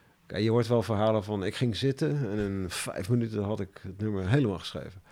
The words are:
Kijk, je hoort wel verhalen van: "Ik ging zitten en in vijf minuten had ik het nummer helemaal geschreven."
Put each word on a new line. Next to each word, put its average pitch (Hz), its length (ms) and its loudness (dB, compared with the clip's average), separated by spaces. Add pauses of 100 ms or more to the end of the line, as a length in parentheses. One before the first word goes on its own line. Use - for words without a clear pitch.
(260)
Kijk, 98 160 -4
je 110 80 4
hoort 117 160 4
wel 117 160 4
verhalen 107 420 2
van: 101 200 -2
"Ik 104 100 -2
ging 120 220 0
zitten 139 540 0
en 107 80 -2
in 98 320 -2
vijf - 380 -6
minuten 113 340 0
had 104 180 -2
ik - 220 -10
het 95 180 -12
nummer 98 280 0
helemaal 110 300 4
geschreven." - 540 -12